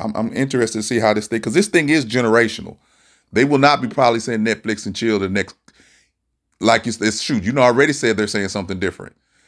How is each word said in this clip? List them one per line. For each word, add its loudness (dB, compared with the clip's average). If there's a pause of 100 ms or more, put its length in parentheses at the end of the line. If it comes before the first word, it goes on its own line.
I'm, -6
I'm -4
interested 0
to -4
see 0
how 4
this -4
thing, -4
'cause -4
this 2
thing 2
is 2
generational. 0 (540)
They 4
will 2
not 4
be -4
probably 2
saying -4
Netflix -4
and -8
chill 0
the -2
next, -4 (1080)
like, 2
it's, -6
it's, 0
shoot, -2
you -2
know, 0
I 6
already 4
said -2
they're 0
saying -4
something -8
different. -8 (340)